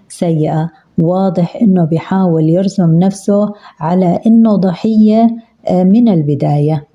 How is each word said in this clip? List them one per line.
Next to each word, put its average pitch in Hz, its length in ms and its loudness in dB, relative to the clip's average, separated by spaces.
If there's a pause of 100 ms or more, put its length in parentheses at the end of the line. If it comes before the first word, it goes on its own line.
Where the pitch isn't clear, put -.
سيئة. 160 600 -2 (320)
واضح 180 600 -2
أنه 185 240 2
بيحاول 165 640 0
يرسم 175 500 0
نفسه 202 540 -2 (260)
على 175 460 -2
أنه 226 300 4
ضحية، 214 720 0 (400)
آه، 185 160 0
من 220 260 2
البداية. 147 840 -2